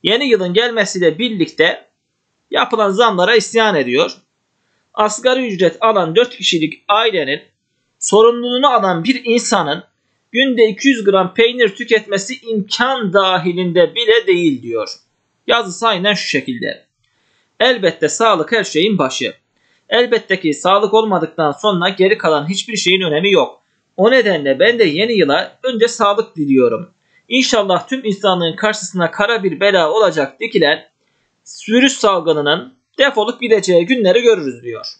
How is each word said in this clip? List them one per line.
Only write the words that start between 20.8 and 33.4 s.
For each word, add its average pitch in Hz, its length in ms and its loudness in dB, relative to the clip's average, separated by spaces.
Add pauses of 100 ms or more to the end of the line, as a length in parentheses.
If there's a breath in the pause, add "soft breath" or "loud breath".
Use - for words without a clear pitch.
olmadıktan 165 580 0
sonra 185 360 -2
geri 196 300 2
kalan 160 300 0
hiçbir 202 280 -6
şeyin 190 240 0
önemi 175 300 0
yok. 156 320 0 (340)
O 208 140 2
nedenle 170 480 0
ben 233 200 2
de 220 60 4
yeni 185 280 0
yıla 170 500 0
önce 240 260 0
sağlık 208 480 -2
diliyorum. 131 540 0 (380)
İnşallah 220 600 0
tüm 262 160 -6
insanlığın 190 520 -2
karşısına 185 540 -4
kara 208 320 -2
bir 175 180 -4
bela 185 300 2
olacak 165 500 0
dikilen 165 480 0 (800)
virüs 254 300 2
salgınının 165 800 -2 (220)
defolup 247 420 0